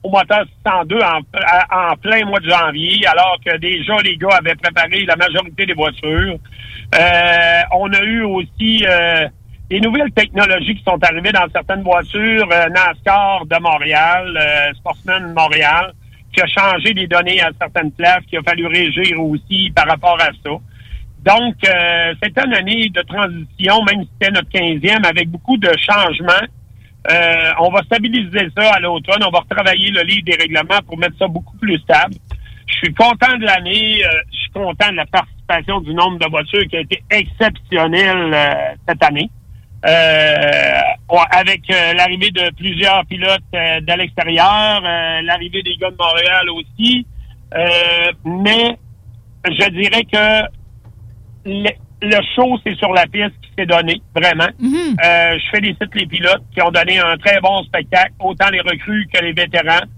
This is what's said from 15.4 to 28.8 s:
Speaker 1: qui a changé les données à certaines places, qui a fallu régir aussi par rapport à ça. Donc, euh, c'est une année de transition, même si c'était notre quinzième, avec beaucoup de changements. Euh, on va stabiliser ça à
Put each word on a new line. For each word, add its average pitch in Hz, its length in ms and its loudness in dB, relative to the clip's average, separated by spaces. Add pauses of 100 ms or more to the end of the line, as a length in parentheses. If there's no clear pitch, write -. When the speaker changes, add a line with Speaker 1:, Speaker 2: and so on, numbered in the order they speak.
Speaker 1:
qui 185 80 0
a 170 60 2
changé 196 460 0
les 185 140 -4
données 175 340 2
à 165 160 2
certaines 160 360 -4
places, 175 260 2 (100)
qui 175 60 -8
a 156 60 -4
fallu 170 260 -2
régir 170 560 0
aussi 170 500 -2
par 156 140 4
rapport 165 320 0
à 156 120 2 (120)
ça. 147 60 -8 (720)
Donc, 226 320 4 (100)
euh, 170 560 2
c'est 208 240 -4
une 247 80 -2
année 214 360 -2
de 175 140 -2
transition, 185 840 -2
même 202 180 0
si - 60 -12 (100)
c'était 196 140 -2
notre 175 160 -2
quinzième, 180 560 -2
avec 170 240 0
beaucoup 175 260 -2
de 196 220 2
changements. 185 680 0 (640)
Euh, 165 420 2 (100)
on 175 100 4
va 196 120 2
stabiliser 208 720 -2
ça 214 160 4
à 190 80 2